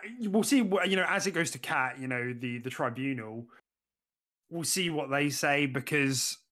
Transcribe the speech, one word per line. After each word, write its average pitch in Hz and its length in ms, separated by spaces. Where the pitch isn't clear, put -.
we'll 208 220
see 269 180
what, 185 260
you 190 80
know, 185 120
as 185 180
it 196 60
goes 165 200
to 139 60
cat, 131 420
you 131 80
know, 123 240
the, 120 260
the 123 120
tribunal, 120 760
we'll 165 160
see 175 260
what 147 200
they 143 180
say 143 380
because 135 720